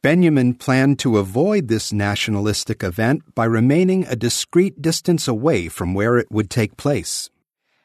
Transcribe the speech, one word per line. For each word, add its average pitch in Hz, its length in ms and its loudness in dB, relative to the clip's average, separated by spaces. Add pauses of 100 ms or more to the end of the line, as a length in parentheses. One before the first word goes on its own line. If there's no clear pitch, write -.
Benjamin 147 500 4
planned 131 460 0
to 117 180 0
avoid 127 520 0
this 110 220 -2
nationalistic 104 920 -2
event 110 500 -2
by 113 120 0
remaining 156 600 2
a 127 100 -4
discreet 143 680 -2
distance 165 440 0
away 117 420 0
from 90 260 -4
where 113 240 2
it 117 120 -2
would 104 200 -2
take 110 260 -2
place. - 540 -6 (540)